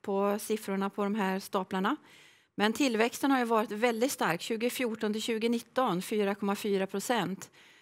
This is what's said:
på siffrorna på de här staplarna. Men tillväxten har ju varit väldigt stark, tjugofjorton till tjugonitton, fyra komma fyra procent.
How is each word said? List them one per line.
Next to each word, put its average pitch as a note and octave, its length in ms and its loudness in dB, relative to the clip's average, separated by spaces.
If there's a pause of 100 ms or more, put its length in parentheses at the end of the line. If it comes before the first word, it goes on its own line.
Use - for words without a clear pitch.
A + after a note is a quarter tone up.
på G3+ 380 0
siffrorna G3 520 -2
på G#3 140 -4
de G3+ 100 0
här F#3+ 240 0
staplarna. G3 580 -2 (580)
Men G#3+ 180 2
tillväxten B3 580 2
har C4+ 80 6
ju B3 60 2
varit A3+ 260 2
väldigt A3+ 420 2
stark, F3 280 0
tjugofjorton A3+ 720 -2
till G#3+ 100 -2
tjugonitton, A#3 800 0
fyra G3+ 320 0
komma G3+ 220 -2
fyra G3 300 0
procent. G3 640 -2 (320)